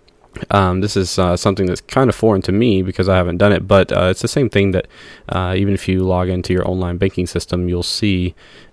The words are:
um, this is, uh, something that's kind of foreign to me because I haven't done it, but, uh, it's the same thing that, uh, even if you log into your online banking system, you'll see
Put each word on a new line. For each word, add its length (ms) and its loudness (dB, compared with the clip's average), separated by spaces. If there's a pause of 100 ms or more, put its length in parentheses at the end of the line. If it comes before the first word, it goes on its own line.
(500)
um, 320 2
this 160 -2
is, 220 0
uh, 180 2
something 300 0
that's 140 -4
kind 280 0
of 60 0
foreign 260 2
to 100 -4
me 300 2
because 260 -2
I 100 4
haven't 200 0
done 140 4
it, 160 0
but, 240 4
uh, 180 0
it's 140 -2
the 40 -2
same 220 0
thing 220 2
that, 160 -2 (420)
uh, 260 -2
even 200 0
if 120 -6
you 120 0
log 280 0
into 260 -2
your 140 0
online 300 -4
banking 300 -2
system, 420 -4
you'll 140 -2
see 500 -2 (400)